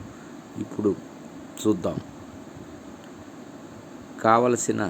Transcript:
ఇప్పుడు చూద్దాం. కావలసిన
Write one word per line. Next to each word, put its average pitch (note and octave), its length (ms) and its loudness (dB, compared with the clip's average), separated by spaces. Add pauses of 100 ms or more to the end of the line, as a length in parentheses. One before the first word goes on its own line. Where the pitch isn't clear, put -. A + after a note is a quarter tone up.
(640)
ఇప్పుడు G#2 300 4 (680)
చూద్దాం. F#2 360 4 (2250)
కావలసిన A#2 680 8